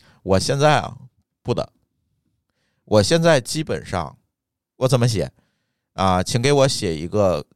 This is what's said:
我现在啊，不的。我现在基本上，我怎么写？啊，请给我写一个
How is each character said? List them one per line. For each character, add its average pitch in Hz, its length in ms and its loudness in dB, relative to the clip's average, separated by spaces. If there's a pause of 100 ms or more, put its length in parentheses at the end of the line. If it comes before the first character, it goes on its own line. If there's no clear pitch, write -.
(220)
我 92 160 2
现 139 220 -2
在 147 200 4
啊， - 140 -10 (480)
不 120 120 -4
的。 - 160 -6 (1160)
我 107 180 2
现 165 200 2
在 165 180 4
基 151 240 -8
本 80 200 -8
上， 85 320 -8 (600)
我 127 100 -2
怎 123 140 2
么 123 80 2
写？ 85 220 -2 (640)
啊， 92 260 0
请 117 220 -2
给 139 100 2
我 139 140 4
写 95 300 -4
一 80 100 -8
个 92 380 0 (120)